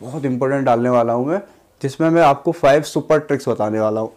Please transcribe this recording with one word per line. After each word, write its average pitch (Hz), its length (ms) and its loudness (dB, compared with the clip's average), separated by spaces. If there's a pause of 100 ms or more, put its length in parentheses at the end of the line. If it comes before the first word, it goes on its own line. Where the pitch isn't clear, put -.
बहुत 135 240 -10
इंपॉर्टेंट 135 400 -2
डालने 120 240 2
वाला 117 240 2
हूँ 123 140 -2
मैं, 185 140 -4 (400)
जिसमें 160 280 -2
मैं 165 120 4
आपको 147 320 2
फाइव 147 300 4
सुपर 151 360 0
ट्रिक्स 143 300 -4
बताने 107 300 -2
वाला 107 220 0
हूँ, 110 160 -8